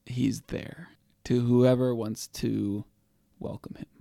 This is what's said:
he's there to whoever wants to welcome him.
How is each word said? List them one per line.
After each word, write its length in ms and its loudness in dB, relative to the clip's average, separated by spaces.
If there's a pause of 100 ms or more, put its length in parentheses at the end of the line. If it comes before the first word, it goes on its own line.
he's 440 -2
there 400 -10 (360)
to 160 2
whoever 540 6
wants 340 -6
to 560 -2 (540)
welcome 380 -12
him. 100 -14 (140)